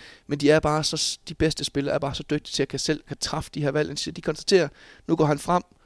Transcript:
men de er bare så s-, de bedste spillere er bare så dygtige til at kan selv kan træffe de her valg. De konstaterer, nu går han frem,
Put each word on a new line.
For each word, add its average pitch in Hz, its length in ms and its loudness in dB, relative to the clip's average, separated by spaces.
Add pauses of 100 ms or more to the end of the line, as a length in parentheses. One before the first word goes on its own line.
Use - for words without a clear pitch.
(280)
men 143 120 -4
de 143 100 4
er 156 100 8
bare 156 240 0
så 156 140 -2
s-, - 220 -4 (100)
de 165 40 -10
bedste 156 300 0
spillere 143 320 -2
er 147 40 0
bare 139 160 -4
så 147 140 -8
dygtige - 240 -4
til 143 100 0
at - 60 -2
kan 139 100 -6
selv - 280 -2
kan 139 100 -10
træffe - 360 -6
de 160 80 -6
her 143 100 0
valg. 151 440 -4
De - 60 -12
konstaterer, 160 460 2 (400)
nu 160 80 2
går 156 100 4
han 143 140 2
frem, 175 240 0 (220)